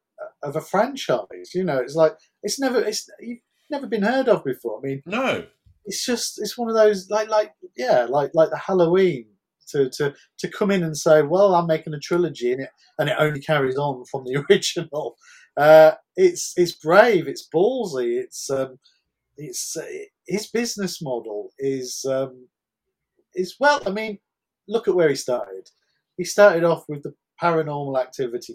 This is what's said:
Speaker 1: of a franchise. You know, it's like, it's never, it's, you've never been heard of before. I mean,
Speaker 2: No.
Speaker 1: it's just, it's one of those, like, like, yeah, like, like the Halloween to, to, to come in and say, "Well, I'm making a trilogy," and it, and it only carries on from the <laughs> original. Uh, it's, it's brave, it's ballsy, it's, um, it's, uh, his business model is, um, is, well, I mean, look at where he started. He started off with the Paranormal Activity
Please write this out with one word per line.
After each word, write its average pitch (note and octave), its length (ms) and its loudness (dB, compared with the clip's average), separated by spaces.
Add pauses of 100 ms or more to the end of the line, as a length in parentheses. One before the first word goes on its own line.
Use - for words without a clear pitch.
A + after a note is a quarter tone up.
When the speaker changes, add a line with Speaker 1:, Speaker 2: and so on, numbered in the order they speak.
(420)
Speaker 1:
of C#3+ 140 -6
a D#3 40 -4
franchise. D3+ 920 -4
You F#3 100 -2
know, C#3+ 140 -2
it's C3 160 -4
like, D#3+ 180 4 (300)
it's G#3 180 -6
never, B3+ 200 0
it's, - 280 -6 (120)
you've A#3 180 -12 (320)
never C#4 160 -8
been G#3 160 -2
heard B3 260 0
of F3+ 160 4
before. A#2 340 -6
I C#3 80 -10
mean, C#3 200 -8
Speaker 2:
No. F#3 400 -4 (400)
Speaker 1:
it's - 180 -8
just, - 360 -6
it's G#3 180 -10
one A#3 100 -4
of A3+ 80 -4
those, G#3 340 4
like, G#3+ 180 -2
like, G#3+ 240 0 (240)
yeah, G#3+ 320 2
like, C#3 260 0
like D#3+ 160 4
the D3+ 80 -8
Halloween F3 680 2 (440)
to, C#3 200 0
to, C#3+ 240 -4 (240)
to E3 100 -8
come G3 220 -2
in F#3+ 120 2
and D#3 140 -4
say, D#3 260 6
"Well, F3+ 320 4
I'm E3+ 120 2
making D#3+ 280 -4
a D3 40 -10
trilogy," D3 540 -2
and C3+ 100 -6
it, B2+ 80 -14 (280)
and D3 100 0
it - 100 -2
only D3+ 220 0
carries C3+ 360 0
on C3+ 280 -4
from C3 200 -10
the C3+ 220 -6
<laughs> - 40 4
original. D3+ 640 -2 (400)
Uh, D#3 360 10 (240)
it's, F3+ 400 2
it's F3 160 0
brave, F3+ 540 4
it's - 220 -12
ballsy, D#3+ 720 -2
it's, - 300 -10
um, C3 280 -6 (600)
it's, - 380 -12
uh, D#3 100 -10 (400)
his G3+ 220 -6
business G#3+ 520 -6
model A2 580 -8
is, C3+ 480 -6
um, C3 420 -6 (880)
is, F#3 240 -8
well, C#4+ 280 2
I G3 40 -4
mean, G#3+ 280 -6 (500)
look A3 180 -4
at F3+ 80 2
where E3+ 140 4
he C#3 80 2
started. G2+ 540 -6 (480)
He F3+ 60 -4
started F3+ 400 6
off E3 240 0
with C#3+ 140 -10
the - 120 -12 (280)
Paranormal D3 580 -2
Activity A#2+ 540 -8